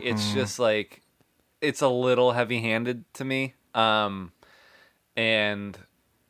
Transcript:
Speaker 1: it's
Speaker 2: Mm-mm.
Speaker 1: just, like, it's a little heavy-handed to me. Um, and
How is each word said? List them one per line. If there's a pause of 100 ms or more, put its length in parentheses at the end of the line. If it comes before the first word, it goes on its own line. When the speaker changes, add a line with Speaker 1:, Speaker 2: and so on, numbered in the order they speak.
Speaker 1:
it's
Speaker 2:
Mm-mm.
Speaker 1:
just,
like, (600)
it's
a
little
heavy-handed (100)
to
me. (200)
Um, (840)
and (520)